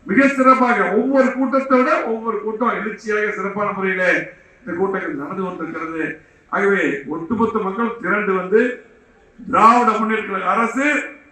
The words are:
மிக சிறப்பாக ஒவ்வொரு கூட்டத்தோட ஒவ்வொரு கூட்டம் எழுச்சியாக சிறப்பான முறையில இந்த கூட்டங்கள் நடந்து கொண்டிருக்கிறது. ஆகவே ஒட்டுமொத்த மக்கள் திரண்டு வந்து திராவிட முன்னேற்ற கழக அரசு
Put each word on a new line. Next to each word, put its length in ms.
மிக 300
சிறப்பாக 500
ஒவ்வொரு 360
கூட்டத்தோட 540
ஒவ்வொரு 320
கூட்டம் 340
எழுச்சியாக 600
சிறப்பான 380
முறையில 280
இந்த 180
கூட்டங்கள் 440
நடந்து 220
கொண்டிருக்கிறது. 640
ஆகவே 280
ஒட்டுமொத்த 520
மக்கள் 260
திரண்டு 340
வந்து 220
திராவிட 600
முன்னேற்ற 320
கழக 240
அரசு 340